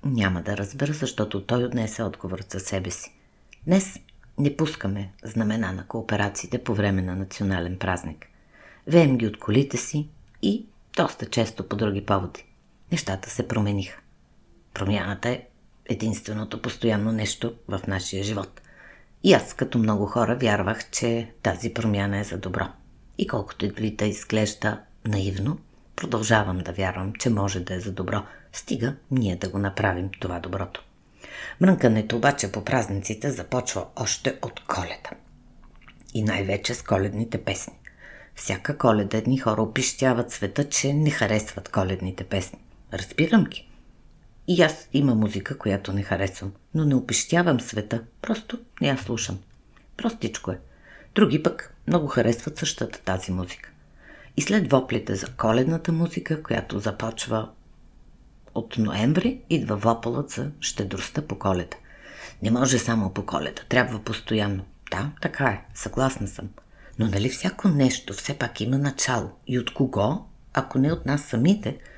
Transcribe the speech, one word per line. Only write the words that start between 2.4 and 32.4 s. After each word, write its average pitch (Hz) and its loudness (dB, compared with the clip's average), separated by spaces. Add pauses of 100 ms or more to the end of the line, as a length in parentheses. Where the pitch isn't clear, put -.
със 95 -6
себе 95 -4
си. - -10 (520)
Днес 190 2 (400)
не 143 2
пускаме 101 -2 (100)
знамена 110 0
на - -8
кооперациите 104 -2
по 113 0
време 98 4
на 90 -2
национален 92 -2
празник. 85 -4 (600)
Веем 147 8
ги 113 2
от - -2
колите - 2
си 147 -2 (340)
и 208 0 (300)
доста - -2
често - 0
по 107 -4
други 101 0
поводи. 95 0 (480)
Нещата 98 -4
се - -4
промениха. 104 -2 (720)
Промяната 98 -2
е 123 -4 (400)
единственото 107 -4
постоянно 110 0
нещо 110 -2 (140)
в 98 -4
нашия 95 -4
живот. 101 -6 (640)
И 185 8
аз, - 4
като 127 -2
много 107 2
хора, 117 2
вярвах, 104 0
че 117 -2 (100)
тази 110 -2
промяна 101 0
е 104 -2
за 95 -6
добро. - -2 (500)
И - 2
колкото - -4
и 107 -2
да 104 0
изглежда 107 0 (240)
наивно, 98 0 (380)
продължавам 107 2
да 90 -6
вярвам, 95 -2
че - 0
може 98 2
да 92 -6
е 90 -4
за 95 -6
добро, 95 -2 (300)
стига - -2 (160)
ние 110 2
да 95 -4
го 98 -2
направим 95 2 (100)
това 90 -4
доброто. 92 -6 (760)
Мрънкането 117 6
обаче 117 2